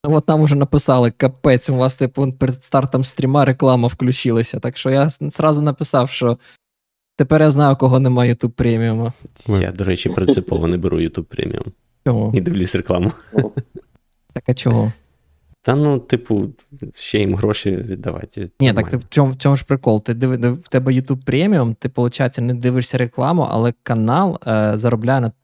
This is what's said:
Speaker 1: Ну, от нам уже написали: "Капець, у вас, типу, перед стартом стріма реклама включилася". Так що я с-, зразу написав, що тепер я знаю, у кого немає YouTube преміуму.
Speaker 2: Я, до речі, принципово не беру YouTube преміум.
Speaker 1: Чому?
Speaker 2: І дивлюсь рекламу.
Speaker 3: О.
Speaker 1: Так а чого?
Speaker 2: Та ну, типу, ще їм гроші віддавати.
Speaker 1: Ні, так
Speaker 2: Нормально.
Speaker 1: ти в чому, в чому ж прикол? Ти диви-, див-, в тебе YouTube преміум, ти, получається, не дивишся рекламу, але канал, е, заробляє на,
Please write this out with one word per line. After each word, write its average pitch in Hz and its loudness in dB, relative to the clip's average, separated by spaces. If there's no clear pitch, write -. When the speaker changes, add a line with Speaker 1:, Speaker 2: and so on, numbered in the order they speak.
Speaker 1:
Ну, 151 2
от 151 2
нам 156 4
уже 147 4
написали: 135 2
"Капець, 131 0
у 135 0
вас, 127 0
типу, 135 -2
перед 131 -2
стартом 131 0
стріма 139 2
реклама 127 2
включилася". 120 -2
Так 123 -8
що 135 -4
я 139 2
с-, 147 -8
зразу 151 0
написав, 139 0
що 120 -2
тепер 151 4
я 151 6
знаю, 139 4
у 131 0
кого 131 4
немає 123 2
YouTube 117 -2
преміуму. 117 0
Speaker 2:
Я, 95 0
до 95 -6
речі, 92 -2
принципово 87 0
не 87 0
беру 85 -2
YouTube 82 -4
преміум. - -8
Speaker 1:
Чому? 110 0
Speaker 2:
І 98 2
дивлюсь 95 -2
рекламу. 90 0
Speaker 3:
О. 113 -2
Speaker 1:
Так 123 -12
а 127 0
чого? 113 0
Speaker 2:
Та 127 0
ну, 143 2
типу, 110 -2
ще - -4
їм 98 0
гроші 104 -2
віддавати. 95 -10
Speaker 1:
Ні, 90 -10
так 107 2
Speaker 2:
Нормально. 85 -2
Speaker 1:
ти 131 -4
в 120 -8
чому, 139 2
в 131 -10
чому 143 2
ж - -6
прикол? 123 0
Ти 120 -4
диви-, 127 -2
див-, 123 -2
в - -20
тебе 131 0
YouTube 131 -2
преміум, 139 0
ти, - -8
получається, 123 -2
не 123 -2
дивишся 123 -2
рекламу, 131 -2
але 113 0
канал, 127 0
е, 107 0
заробляє 120 0
на, 113 -2